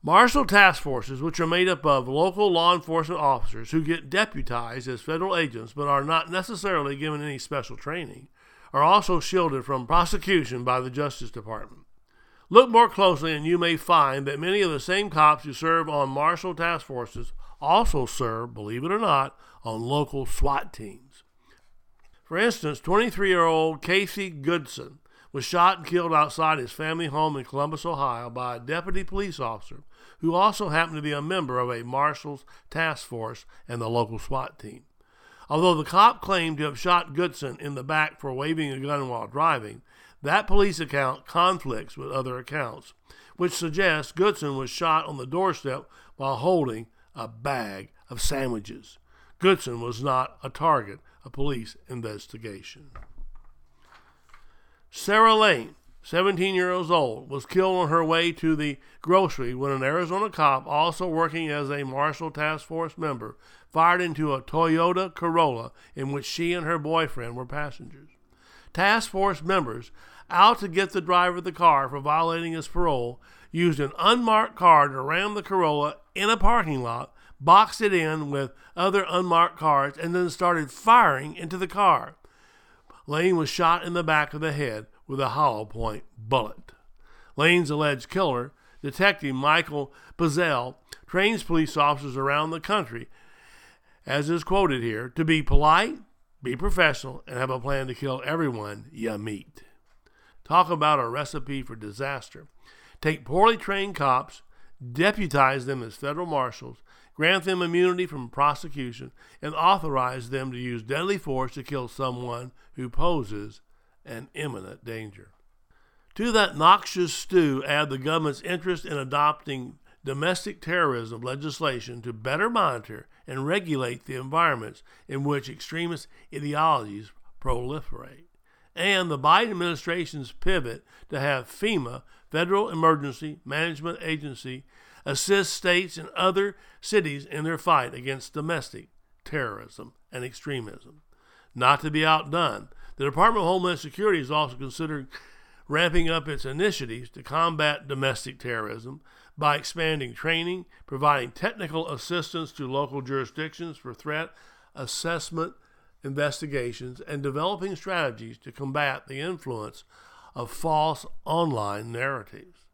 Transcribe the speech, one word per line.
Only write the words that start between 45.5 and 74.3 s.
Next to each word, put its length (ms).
while 200
holding 500
a 120
bag 640
of 120
sandwiches. 800
Goodson 420
was 220
not 400
a 60
target 500
of 60
police 440
investigation. 1040
Sarah 460
Lane, 400
seventeen 500
years 380
old, 380
was 160
killed 320
on 120
her 140
way 300
to 220
the 220
grocery 540
when 160
an 120
Arizona 460
cop, 380
also 400
working 420
as 200
a 160
Marshal 440
Task 360
Force 320
member, 400
fired 320
into 320
a 80
Toyota 760
Corolla 560
in 160
which 140
she 260
and 140
her 120
boyfriend 600
were 80
passengers. 640
Task 360
Force 320
members, 500
out 300
to 80
get 240
the 80
driver 380
of 80
the 80
car 340
for 140
violating 500
his 160
parole, 540
used 300
an 180
unmarked 600